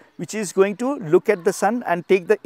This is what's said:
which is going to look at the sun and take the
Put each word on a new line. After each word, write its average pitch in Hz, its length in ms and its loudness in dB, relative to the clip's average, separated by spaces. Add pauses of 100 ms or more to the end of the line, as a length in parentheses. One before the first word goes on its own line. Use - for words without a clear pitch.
(160)
which - 180 -10
is 208 200 -6
going 196 240 2
to 262 180 -2
look 180 400 2
at 170 80 -6
the 190 100 0
sun 220 320 -2
and 175 220 -2
take 180 260 2
the 202 120 -2